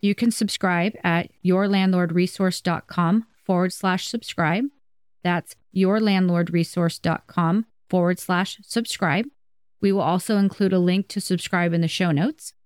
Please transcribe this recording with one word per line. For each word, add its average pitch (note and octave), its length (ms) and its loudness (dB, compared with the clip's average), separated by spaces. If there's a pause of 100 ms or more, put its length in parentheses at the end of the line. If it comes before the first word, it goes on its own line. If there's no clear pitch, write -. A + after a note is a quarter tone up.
You G3+ 140 0
can A#3 160 0
subscribe F#3 600 -2 (100)
at E3+ 280 0 (100)
your F#3 260 2
landlord F#3+ 460 2
resource F3+ 480 -2
dot - 260 -4
com F3+ 400 0 (160)
forward F#3 300 0
slash F#3 340 -2
subscribe. F#3+ 580 -2 (560)
That's F3 360 -4 (160)
your F#3+ 260 2
landlord F3+ 540 2
resource E3+ 440 0
dot - 300 -4
com F3+ 380 0 (240)
forward F3+ 300 0
slash F#3 440 -4
subscribe. G3+ 600 -2 (560)
We G3 100 2
will G3 100 2
also F3+ 360 0
include G3 340 2
a F#3 80 2
link F3+ 300 0
to G3+ 120 -6
subscribe F3 520 -2
in E3+ 80 2
the D#3+ 80 0
show F3+ 220 0
notes. F3 420 -2 (120)